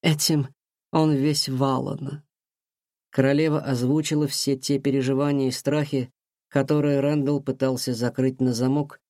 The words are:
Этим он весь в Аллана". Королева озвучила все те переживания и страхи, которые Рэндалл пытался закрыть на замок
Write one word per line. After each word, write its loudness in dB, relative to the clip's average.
Этим 0
он 4
весь 0
в -2
Аллана". -4
Королева 2
озвучила 0
все -2
те -2
переживания 0
и 0
страхи, -2
которые 2
Рэндалл 0
пытался -2
закрыть -2
на 2
замок -2